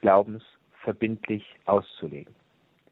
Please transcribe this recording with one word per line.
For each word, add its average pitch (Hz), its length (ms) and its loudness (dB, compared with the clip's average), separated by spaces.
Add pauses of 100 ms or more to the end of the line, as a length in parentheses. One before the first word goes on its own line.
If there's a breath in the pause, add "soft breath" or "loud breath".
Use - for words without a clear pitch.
Glaubens 107 420 2 (400)
verbindlich 107 600 -6 (220)
auszulegen. 82 680 -4 (580)